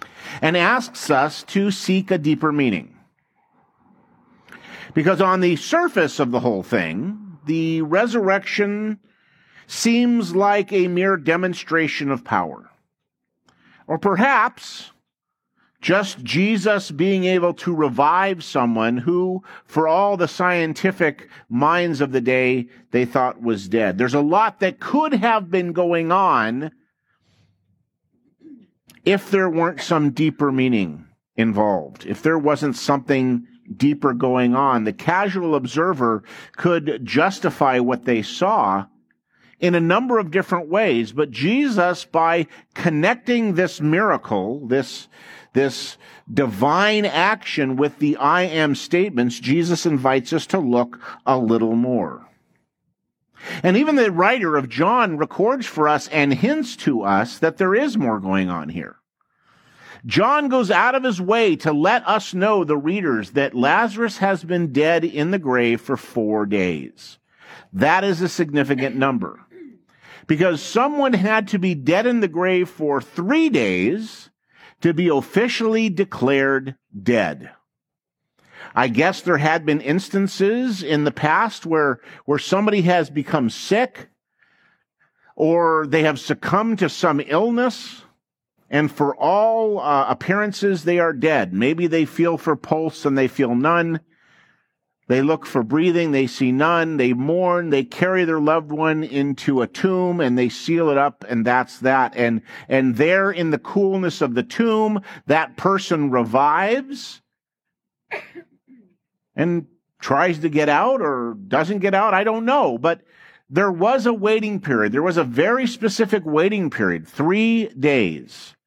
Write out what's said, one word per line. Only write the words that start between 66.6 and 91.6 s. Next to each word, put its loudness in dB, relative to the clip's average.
That 2
is 0
a -2
significant -2
number, -2
because 2
someone 0
had 0
to -4
be 0
dead 0
in 2
the 2
grave 0
for -2
three 0
days -2
to 2
be 0
officially 0
declared 0
dead. 0
I 2
guess 0
there 2
had 0
been 2
instances -2
in 0
the 2
past -2
where, 0
where 0
somebody 0
has 2
become -2
sick -2
or 2
they 2
have 2
succumbed -2
to 2
some 0
illness, -2
and 2
for 0
all, 2
uh, 0
appearances, -2
they 2
are 2
dead. 0
Maybe 0